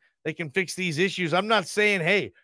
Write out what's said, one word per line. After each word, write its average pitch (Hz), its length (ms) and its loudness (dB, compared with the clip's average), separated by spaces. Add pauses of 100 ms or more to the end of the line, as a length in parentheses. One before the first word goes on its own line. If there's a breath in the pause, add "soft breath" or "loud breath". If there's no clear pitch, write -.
(240)
they 156 80 -4
can 160 180 -8
fix 185 240 -4
these 175 240 -4
issues. 175 360 0
I'm 196 140 0
not 208 180 2
saying, 208 340 2
"Hey, 165 320 0 (120 soft breath)